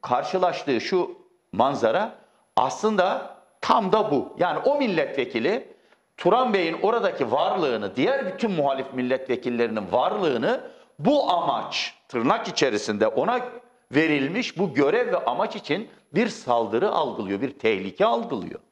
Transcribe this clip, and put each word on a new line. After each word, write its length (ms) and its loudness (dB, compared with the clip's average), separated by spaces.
karşılaştığı 800 0
şu 360 -2
manzara 640 2
aslında 800 0
tam 300 2
da 200 2
bu. 260 0
Yani 220 0
o 180 2
milletvekili 960 -2
Turan 360 4
Bey'in 280 0
oradaki 500 0
varlığını, 640 0
diğer 380 0
bütün 180 -2
muhalif 420 -2
milletvekillerinin 1000 -2
varlığını 720 0
bu 320 2
amaç, 600 -2
tırnak 400 2
içerisinde 600 0
ona 320 0
verilmiş 680 0
bu 160 -2
görev 380 2
ve 140 0
amaç 300 -2
için 340 -4
bir 140 2
saldırı 640 0
algılıyor, 500 -2
bir 180 -6
tehlike 460 0
algılıyor. 540 -4